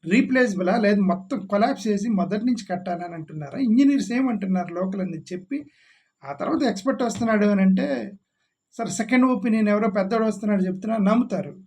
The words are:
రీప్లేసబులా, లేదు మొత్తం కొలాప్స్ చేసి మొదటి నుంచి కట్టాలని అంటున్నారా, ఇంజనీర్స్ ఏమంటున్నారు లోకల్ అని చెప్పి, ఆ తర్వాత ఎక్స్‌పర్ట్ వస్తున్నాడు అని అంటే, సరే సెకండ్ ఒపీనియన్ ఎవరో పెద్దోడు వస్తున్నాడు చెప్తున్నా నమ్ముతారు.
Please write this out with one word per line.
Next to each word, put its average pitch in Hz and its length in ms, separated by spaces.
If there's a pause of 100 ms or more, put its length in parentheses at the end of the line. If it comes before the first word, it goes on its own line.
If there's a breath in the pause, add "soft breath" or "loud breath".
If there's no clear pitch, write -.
రీప్లేసబులా, 202 720
లేదు 208 260
మొత్తం 190 440
కొలాప్స్ 220 400
చేసి 208 240
మొదటి 202 360
నుంచి 240 200
కట్టాలని 175 480
అంటున్నారా, 156 460
ఇంజనీర్స్ 262 520
ఏమంటున్నారు 190 640
లోకల్ 190 280
అని 165 220
చెప్పి, 185 340 (640 soft breath)
ఆ 139 120
తర్వాత 294 300
ఎక్స్‌పర్ట్ 254 380
వస్తున్నాడు 220 460
అని 196 160
అంటే, 190 240 (840)
సరే 226 180
సెకండ్ 254 360
ఒపీనియన్ 220 400
ఎవరో 208 220
పెద్దోడు 208 360
వస్తున్నాడు 202 380
చెప్తున్నా 214 380
నమ్ముతారు. 190 520 (120)